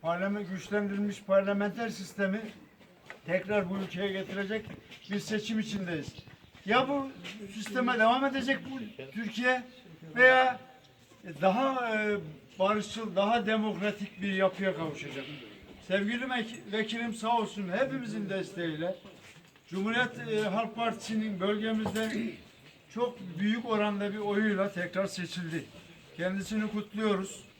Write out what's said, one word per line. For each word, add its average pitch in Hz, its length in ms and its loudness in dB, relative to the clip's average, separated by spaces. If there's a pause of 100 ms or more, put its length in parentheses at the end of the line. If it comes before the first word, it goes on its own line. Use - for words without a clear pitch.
parlament-, 185 480 -2
güçlendirilmiş 202 720 -2
parlamenter 202 640 4
sistemi 196 520 -2 (840)
tekrar 185 440 2
bu 196 80 -2
ülkeye 196 340 -2
getirecek 190 540 -4 (460)
bir 202 80 0
seçim 214 400 -2
içindeyiz. 175 560 -4 (500)
Ya 247 240 4
bu 277 200 0 (440)
sisteme 233 460 0
devam 247 260 6
edecek 269 320 0 (140)
bu 269 80 -8 (320)
Türkiye 247 520 0 (520)
veya 254 440 8 (840)
daha, 240 540 4
e, 214 220 2 (420)
barışçıl, 208 560 0
daha 208 300 4
demokratik 208 760 0
bir 196 120 0
yapıya 190 420 2
kavuşacak. 143 500 -6 (640)
Sevgili 208 380 0
mek-, 226 460 -4
vekilim 220 420 -2
sağ 233 240 2
olsun 202 400 -2
hepimizin 240 520 -2
desteğiyle 170 680 -4 (720)
Cumhuriyet, 233 520 0 (120)
e, 214 100 2
Halk 220 340 0
Partisi'nin 220 640 -2
bölgemizde 214 720 0 (840)
çok 240 240 0 (220)
büyük 220 300 0
oranda 208 440 2
bir 214 40 -6
oyuyla 202 540 2
tekrar 180 360 -2
seçildi. 170 580 -4 (520)
Kendisini 196 540 -2
kutluyoruz. 202 760 -2 (140)